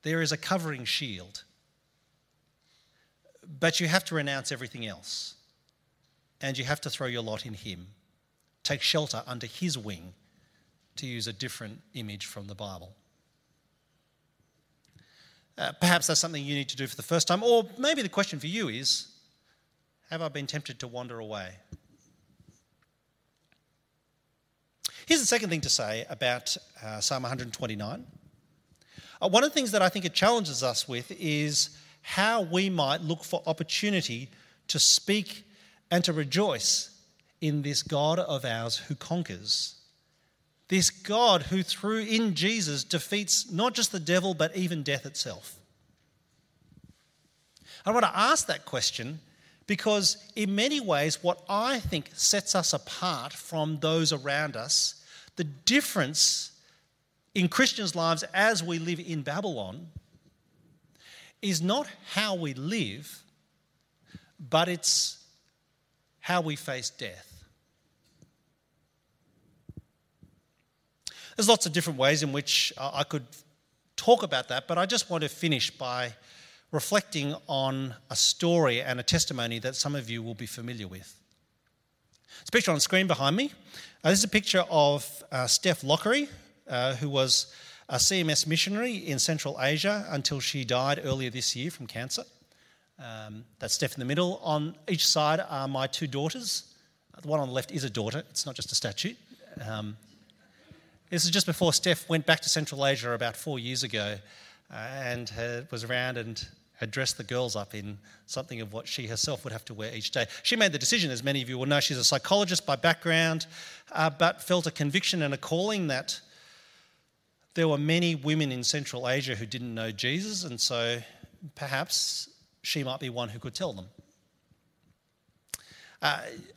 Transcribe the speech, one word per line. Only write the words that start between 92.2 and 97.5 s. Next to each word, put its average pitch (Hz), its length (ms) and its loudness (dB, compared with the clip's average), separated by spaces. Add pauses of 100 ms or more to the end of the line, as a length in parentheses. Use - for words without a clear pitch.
Um, 110 460 -14 (140)
that's 120 140 -2
Steph - 200 0
in - 60 -10
the 127 60 -4
middle. 175 380 0
On 151 320 0 (120)
each 175 200 2
side 156 320 4 (100)
are 135 180 -4
my 135 200 0
two - 180 -4
daughters. 160 720 -4 (440)
The 147 80 -12
one 151 120 2
on 139 80 0
the 123 60 -6